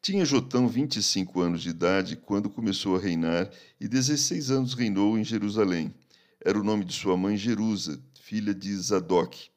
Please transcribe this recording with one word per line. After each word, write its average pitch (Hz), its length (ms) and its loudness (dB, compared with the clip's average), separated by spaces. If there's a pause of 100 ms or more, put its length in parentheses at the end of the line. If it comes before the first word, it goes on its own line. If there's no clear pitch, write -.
Tinha 196 200 2
Jotão 131 420 2
vinte 127 300 0
e 104 60 -2
cinco 92 380 0
anos 87 220 0
de 87 60 -4
idade 87 480 0
quando 104 340 -2
começou 95 460 -2
a - 20 2
reinar 85 500 0 (320)
e 104 60 -8
dezesseis 135 640 0
anos 131 240 0
reinou 107 420 2
em 107 60 2
Jerusalém. 101 720 0 (500)
Era 101 140 2
o 101 60 -2
nome 104 200 0
de 87 80 -8
sua 92 240 0
mãe 98 200 0
Jerusa, 101 640 -2 (180)
filha 104 320 -4
de 95 220 -6
Zadok. 90 840 0